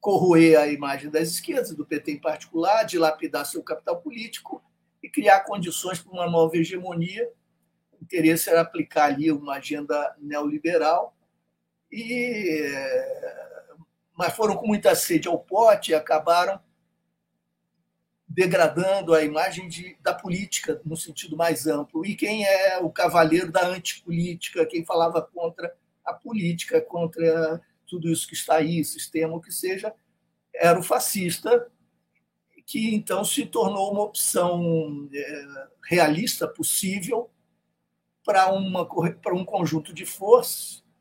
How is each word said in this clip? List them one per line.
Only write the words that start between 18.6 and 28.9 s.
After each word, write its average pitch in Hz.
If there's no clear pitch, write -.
a 156
imagem 165
de... 175
da 180
política, 175
no 156
sentido -
mais 165
amplo. 156
E 202
quem 214
é 190
o 170
cavaleiro 170
da 180
antipolítica, 175
quem 165
falava 165
contra 170
a 175
política, 170
contra 165
tudo 165
isso 160
que -
está -
aí, 160
sistema, -